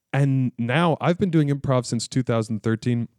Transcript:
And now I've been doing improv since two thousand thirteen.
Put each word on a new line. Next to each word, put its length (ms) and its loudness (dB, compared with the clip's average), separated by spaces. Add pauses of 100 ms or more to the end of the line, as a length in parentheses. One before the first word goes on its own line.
(120)
And 460 2
now 420 0
I've 180 0
been 120 0
doing 180 2
improv 380 0
since 200 -4
two 160 0
thousand 400 -2
thirteen. 460 -2 (100)